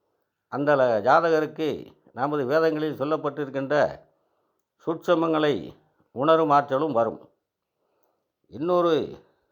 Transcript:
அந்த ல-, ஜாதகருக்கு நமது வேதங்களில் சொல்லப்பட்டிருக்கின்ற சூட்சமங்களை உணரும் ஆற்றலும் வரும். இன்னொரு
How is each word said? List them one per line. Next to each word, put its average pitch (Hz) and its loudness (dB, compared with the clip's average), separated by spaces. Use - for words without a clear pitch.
அந்த 143 -2
ல-, 127 2
ஜாதகருக்கு 156 2
நமது 147 -4
வேதங்களில் 151 0
சொல்லப்பட்டிருக்கின்ற 139 -4
சூட்சமங்களை 160 0
உணரும் 160 2
ஆற்றலும் 143 0
வரும். 113 0
இன்னொரு 170 0